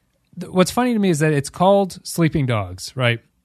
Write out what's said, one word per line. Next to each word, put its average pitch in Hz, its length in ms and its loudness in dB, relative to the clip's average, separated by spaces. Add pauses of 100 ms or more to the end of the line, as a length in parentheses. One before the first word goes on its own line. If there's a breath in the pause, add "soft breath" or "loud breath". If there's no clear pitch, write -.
(380 soft breath)
th-, - 140 -12
what's 185 200 2
funny 247 200 0
to 220 60 0
me 196 100 2
is 151 120 0
that 156 120 2
it's 143 160 -2
called 196 540 2
Sleeping 160 440 0
Dogs, 98 500 -6
right? 120 240 0 (240)